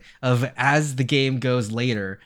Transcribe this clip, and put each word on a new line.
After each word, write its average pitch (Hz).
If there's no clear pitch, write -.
of 127
as 143
the 135
game 135
goes 123
later, 110